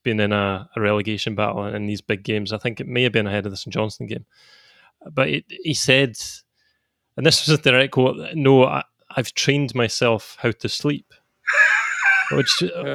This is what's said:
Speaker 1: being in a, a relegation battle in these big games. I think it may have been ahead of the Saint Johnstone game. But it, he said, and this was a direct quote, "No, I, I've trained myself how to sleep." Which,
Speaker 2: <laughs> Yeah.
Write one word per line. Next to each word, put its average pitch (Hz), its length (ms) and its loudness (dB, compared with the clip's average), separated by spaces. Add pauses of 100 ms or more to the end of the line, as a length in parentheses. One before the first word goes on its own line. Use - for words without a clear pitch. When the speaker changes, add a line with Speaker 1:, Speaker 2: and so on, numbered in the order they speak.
Speaker 1:
being 110 180 0
in 104 120 2
a, 98 440 -2
a 113 40 -4
relegation 104 540 -2
battle 104 320 -2
in 107 200 -6
these 104 140 -4
big 101 220 -4
games. 107 300 -4
I 107 60 -4
think 117 220 -6
it 131 60 -8
may 123 160 0
have 120 100 2
been 107 140 2
ahead 101 180 -2
of 101 80 -8
the 95 40 -12
Saint - 180 -12
Johnstone 107 320 -4
game. 110 180 -10 (880)
But 147 160 0
it, - 200 -4
he 160 260 -6
said, 131 420 2 (1000)
and 135 100 0
this - 200 2
was 151 120 4
a - 40 -2
direct 131 300 4
quote, 131 240 4 (180)
"No, 135 300 8
I, 139 200 -2 (320)
I've 123 180 -4
trained 139 400 0
myself 117 680 0
how 117 120 0
to - 160 -6
sleep." - 440 -4 (1200)
Which, 139 300 0
Speaker 2:
<laughs> - 0 -
Yeah. 180 60 -2 (260)